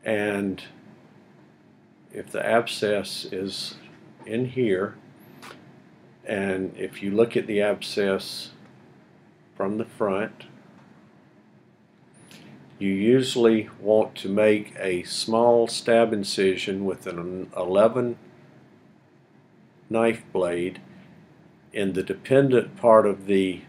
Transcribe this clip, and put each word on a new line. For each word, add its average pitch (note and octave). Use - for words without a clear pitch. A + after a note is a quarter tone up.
And G2+
if -
the -
abscess G#2
is F#2+
in A#2+
here, G#2
and G2
if -
you G2
look A2
at A2+
the G#2
abscess G2
from G2+
the A2
front, G#2
you G2
usually A2+
want G#2+
to F#2+
make G#2
a F2+
small A#2
stab A2+
incision G2
with F#2
an F2+
eleven A#2
knife A2+
blade F2+
in G2
the F#2
dependent B2+
part A2
of F#2+
the F#2+